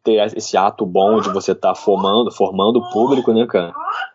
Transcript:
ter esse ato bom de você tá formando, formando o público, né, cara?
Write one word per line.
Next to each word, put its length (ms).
ter 320
esse 220
ato 300
bom 340
de 80
você 260
tá 200
formando, 580
formando 460
o 140
público, 420
né, 120
cara? 280